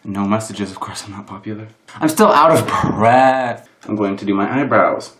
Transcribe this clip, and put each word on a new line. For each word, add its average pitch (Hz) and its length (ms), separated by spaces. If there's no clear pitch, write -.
No 101 200
messages, 101 460
of 95 100
course - 240
I'm 104 80
not 98 140
popular. 107 420
I'm - 120
still 190 200
out 151 220
of 123 160
breath. 127 720
I'm 104 120
going 101 200
to 101 80
do 101 100
my 101 260
eyebrows. 110 600